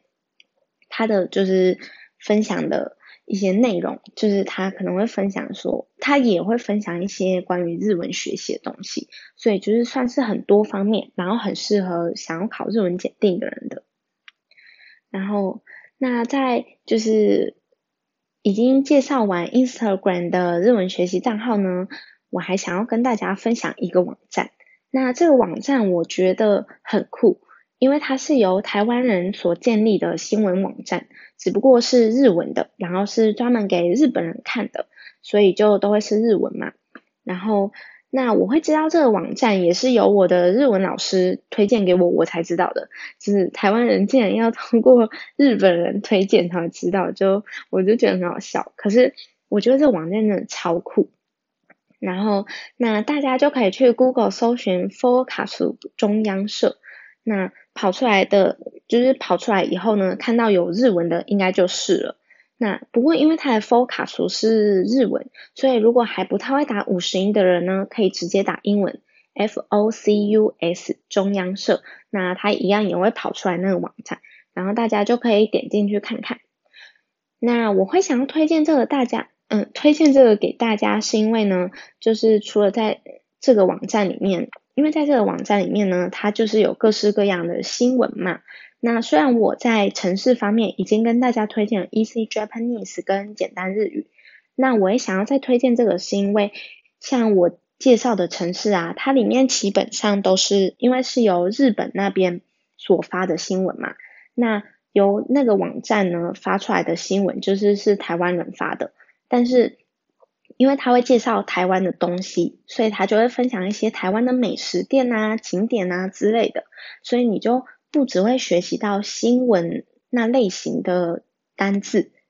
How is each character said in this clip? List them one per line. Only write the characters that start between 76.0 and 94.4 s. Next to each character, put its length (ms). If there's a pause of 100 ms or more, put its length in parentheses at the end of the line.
看。 200 (960)
那 340
我 140
会 160
想 180
要 60
推 220
荐 180
这 100
个 100
大 200
家， 240 (180)
嗯， 260
推 200
荐 200
这 100
个 120
给 180
大 220
家 260
是 160
因 140
为 120
呢， 280 (280)
就 140
是 260
除 220
了 80
在 320 (380)
这 160
个 100
网 220
站 200
里 140
面， 280 (260)
因 80
为 80
在 160
这 80
个 80
网 200
站 180
里 60
面 220
呢， 220
它 180
就 160
是 140
有 160
各 160
式 200
各 120
样 240
的 160
新 340
闻 180
嘛。 260 (420)
那 180
虽 180
然 200
我 160
在 360
城 260
市 160
方 220
面 260
已 20
经 200
跟 160
大 120
家 140
推 220
荐 140
了 80
Easy 380
Japanese 800
跟 300
简 180
单 220
日 100
语， 220 (480)